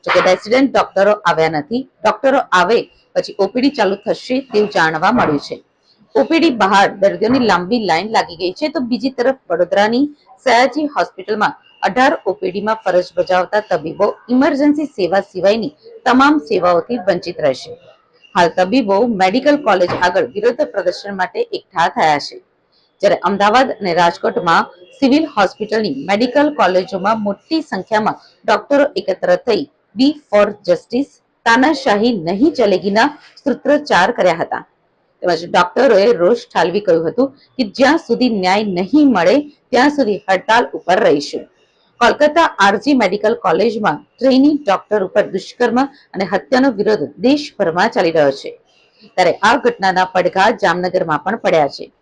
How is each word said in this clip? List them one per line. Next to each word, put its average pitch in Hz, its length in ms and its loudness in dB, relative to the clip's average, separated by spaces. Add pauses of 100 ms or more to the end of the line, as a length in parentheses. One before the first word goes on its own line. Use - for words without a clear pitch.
જોકે 185 260 0
રેસિડેન્ટ 220 480 0
ડોક્ટરો 196 340 2
આવ્યા 160 380 0
નથી. 190 400 -6 (160)
ડોક્ટરો 262 340 0
આવે 190 500 0 (260)
પછી - 240 -6
ઓપીડી 240 300 0
ચાલુ 202 260 -2
થશે 220 440 -4
તેવું 208 300 -2
જાણવા 165 420 0
મળ્યું 160 280 0
છે. - 240 -14 (520)
ઓપીડી 320 340 2
બહાર 202 460 2
દર્દીઓની 202 440 0
લાંબી 202 460 0
લાઈન 175 240 -2
લાગી 185 260 -2
ગઈ 180 160 -4
છે, 294 160 -6
તો 330 120 -4
બીજી 240 300 -4
તરફ 262 260 -2 (140)
વડોદરાની 202 600 0 (340)
સયાજી 262 420 0
હોસ્પિટલમાં 196 1000 -6
અઢાર 247 420 2
ઓપીડીમાં 196 500 -4
ફરજ 180 300 0 (120)
બજાવતા 180 420 0
તબીબો 180 560 -4 (140)
ઇમરજન્સી 294 560 2
સેવા 190 340 -2
સિવાયની 196 560 -2 (300)
તમામ 277 320 4
સેવાઓથી 180 600 0
વંચિત 180 420 -4
રહેશે. 135 340 -4 (600)
હાલ 175 140 2
તબીબો 208 580 0
મેડિકલ 220 500 0
કોલેજ 185 320 0 (120)
આગળ 180 240 0
વિરોધ 214 360 -4
પ્રદર્શન 196 540 -6
માટે 190 360 -6
એકઠા 175 360 -4
થયા 156 300 0
છે. - 200 -10 (640)
જ્યારે 190 140 2
અમદાવાદ 202 560 0
અને 185 220 -4
રાજકોટમાં 180 720 0 (340)
સિવિલ 294 280 2 (100)
હોસ્પિટલની 196 720 -4
મેડિકલ 262 440 0
કોલેજોમાં 190 680 0
મોટી 208 400 -4
સંખ્યામાં 202 540 -4 (300)
ડોક્ટરો 202 400 0 (100)
એકત્ર 185 400 -2
થઈ 180 340 -4 (320)
"We 262 80 4
for 208 400 0
justice, 208 580 -2 (380)
તાનાશાહી 240 720 2
નહીં 196 340 0
ચલેગીના" 208 640 0 (180)
સૂત્રોચ્ચાર 247 760 0
કર્યા 180 280 0
હતા. - 260 -6 (560)
તેમજ 170 300 -4
ડોક્ટરોએ 208 600 4
રોષ 180 240 2 (160)
ઠાલવી 202 260 0
કહ્યું 165 280 2
હતું 254 300 -2 (200)
કે 254 60 -2
જ્યાં 269 340 2
સુધી 233 320 -2
ન્યાય 196 340 0
નહીં 202 440 2
મળે 202 320 4
ત્યાં - 500 0
સુધી 262 400 -2
હડતાલ 220 440 2
ઉપર 180 260 0
રહીશું. 147 420 0 (580)
કોલકાતા 302 600 2
આરજી 196 340 2
મેડિકલ 214 400 0
કોલેજમાં 190 720 -2 (140)
ટ્રેની 269 480 4
ડોક્ટર 196 360 -2
ઉપર - 180 0
દુષ્કર્મ 233 640 -2
અને - 480 -10
હત્યાનો 262 380 0
વિરોધ 196 380 -2 (100)
દેશભરમાં 208 680 -2
ચાલી 180 220 -2
રહ્યો 151 200 2
છે, - 280 -12 (560)
ત્યારે 175 160 2
આ 226 240 0
ઘટનાના 190 500 0
પડઘા 185 440 0
જામનગરમાં 180 720 -2
પણ 208 160 -6
પડ્યા 175 320 0
છે. - 240 -12 (100)